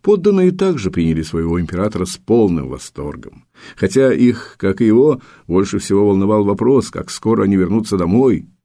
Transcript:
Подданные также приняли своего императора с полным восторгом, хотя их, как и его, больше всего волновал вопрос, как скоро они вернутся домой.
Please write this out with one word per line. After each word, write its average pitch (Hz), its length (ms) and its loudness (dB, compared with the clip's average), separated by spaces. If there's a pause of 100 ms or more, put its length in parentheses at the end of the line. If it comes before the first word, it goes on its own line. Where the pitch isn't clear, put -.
Подданные 190 500 2
также 180 380 -2
приняли 82 300 0
своего 82 400 -4
императора 90 460 -4
с - 100 -12
полным 92 520 0
восторгом, - 760 -14 (320)
хотя 127 360 2
их, - 460 0
как 95 220 -4
и 117 60 2
его, 127 340 4 (260)
больше 98 320 0
всего 101 300 0
волновал 101 360 2
вопрос, 113 460 0
как 82 200 -12
скоро 110 340 0
они 98 120 2
вернутся 98 420 0
домой. 104 500 0 (160)